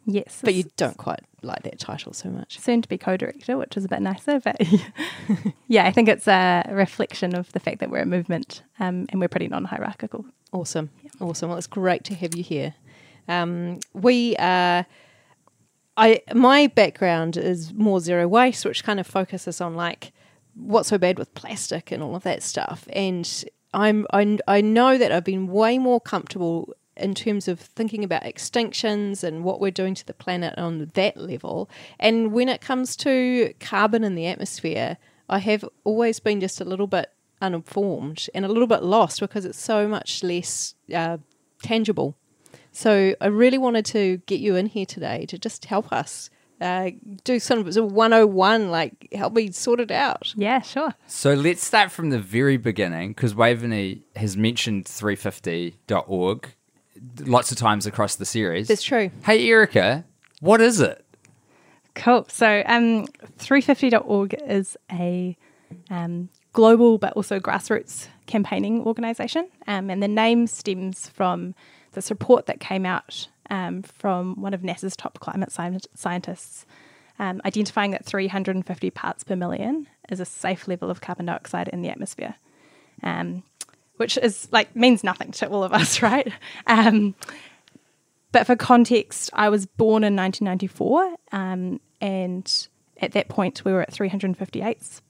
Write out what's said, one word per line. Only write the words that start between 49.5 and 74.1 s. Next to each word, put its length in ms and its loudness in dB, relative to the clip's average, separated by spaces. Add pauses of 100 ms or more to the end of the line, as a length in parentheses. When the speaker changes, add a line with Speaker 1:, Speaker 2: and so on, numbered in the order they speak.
Speaker 2:
sort 300 0
it 100 -4
out. 460 -2
Speaker 1:
Yeah, 240 0
sure. 340 -4 (120)
Speaker 3:
So 280 0
let's 300 0
start 260 2
from 200 -4
the 100 0
very 360 2
beginning, 580 -2
'cause 200 -2
Waveney 680 2 (120)
has 220 -2
mentioned 500 0
three 300 -4
fifty 600 -6 (100)
dot 180 0
org 420 -2 (720)
lots 320 2
of 80 -6
times 260 2
across 300 -2
the 100 -8
series. 440 -2
Speaker 2:
That's 140 2
true. 280 0 (140)
Speaker 3:
Hey, 240 4
Erica, 560 4 (360)
what 200 6
is 200 6
it? 240 2 (920)
Speaker 1:
Cool. 320 4
So, 380 2
um, 400 2 (320)
three 220 4
fifty 300 2
dot 160 4
org 260 0 (140)
is 300 -2 (140)
a, 460 -4 (540)
um, 380 -6 (240)
global 440 8
but 180 -2
also 260 -4
grassroots 640 -2 (200)
campaigning 600 0
organisation, 640 -2 (180)
um, 240 -4
and 100 -2
the 80 0
name 380 4
stems 600 -8
from 480 -4 (380)
this 140 -8
report 380 2
that 120 -6
came 280 -4
out, 420 -6 (220)
um, 320 -6
from 580 -6